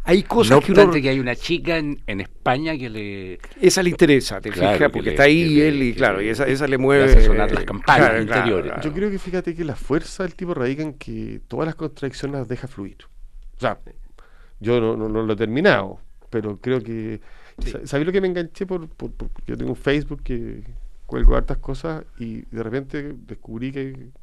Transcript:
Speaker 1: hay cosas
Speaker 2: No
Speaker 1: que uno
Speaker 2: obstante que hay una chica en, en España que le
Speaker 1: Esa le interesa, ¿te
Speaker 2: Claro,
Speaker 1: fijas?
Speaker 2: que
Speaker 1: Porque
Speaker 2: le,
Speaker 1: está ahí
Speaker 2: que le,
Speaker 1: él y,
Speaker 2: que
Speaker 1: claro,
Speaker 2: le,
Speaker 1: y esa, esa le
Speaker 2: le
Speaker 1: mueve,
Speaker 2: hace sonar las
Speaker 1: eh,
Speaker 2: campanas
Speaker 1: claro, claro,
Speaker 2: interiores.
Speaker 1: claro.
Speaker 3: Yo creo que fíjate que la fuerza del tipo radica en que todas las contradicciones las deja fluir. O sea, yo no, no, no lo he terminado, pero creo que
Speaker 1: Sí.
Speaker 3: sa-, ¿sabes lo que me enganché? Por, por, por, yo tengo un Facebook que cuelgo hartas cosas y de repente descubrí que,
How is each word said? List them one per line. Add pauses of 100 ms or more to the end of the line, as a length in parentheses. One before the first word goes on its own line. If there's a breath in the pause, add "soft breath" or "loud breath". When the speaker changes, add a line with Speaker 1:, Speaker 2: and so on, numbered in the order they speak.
Speaker 1:
hay
cosas
Speaker 2:
No
Speaker 1:
que
uno
Speaker 2:
obstante
que
hay
una
chica
en,
en
España
que
le (220)
Speaker 1:
Esa
le
interesa,
¿te
Speaker 2:
Claro,
Speaker 1:
fijas?
Speaker 2:
que
Speaker 1:
Porque
Speaker 2:
le,
Speaker 1:
está
ahí
Speaker 2:
que
le,
Speaker 1:
él
y,
Speaker 2:
que
Speaker 1:
claro,
Speaker 2:
le,
Speaker 1:
y
esa,
esa
le
Speaker 2:
le
Speaker 1:
mueve,
Speaker 2:
hace
sonar
las
Speaker 1:
eh,
Speaker 2:
campanas (120)
Speaker 1:
claro,
claro,
Speaker 2:
interiores.
Speaker 1:
claro.
Speaker 3:
Yo
creo
que
fíjate
que
la
fuerza
del
tipo
radica
en
que
todas
las
contradicciones
las
deja
fluir. (600)
O
sea, (840 soft breath)
yo
no,
no,
no
lo
he
terminado, (300)
pero
creo
que (420 soft breath)
Speaker 1:
Sí.
Speaker 3:
sa-,
¿sabes
lo
que
me
enganché?
Por,
por,
por, (180)
yo
tengo
un
Facebook
que (420)
cuelgo
hartas
cosas (140)
y
de
repente (100)
descubrí
que, (140)